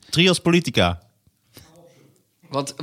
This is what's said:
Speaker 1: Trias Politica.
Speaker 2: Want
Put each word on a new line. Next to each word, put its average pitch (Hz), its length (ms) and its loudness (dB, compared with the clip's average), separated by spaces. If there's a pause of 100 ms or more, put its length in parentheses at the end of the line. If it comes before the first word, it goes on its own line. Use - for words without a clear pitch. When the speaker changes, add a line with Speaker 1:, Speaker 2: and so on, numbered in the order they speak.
(100)
Speaker 1:
Trias 175 300 2
Politica. 117 600 0 (1500)
Speaker 2:
Want 139 340 -8